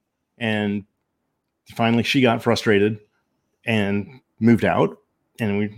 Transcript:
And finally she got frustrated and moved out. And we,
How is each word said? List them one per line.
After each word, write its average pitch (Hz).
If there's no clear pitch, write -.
And 104
finally 117
she 139
got 120
frustrated 107
and 101
moved 110
out. 98
And 101
we, 107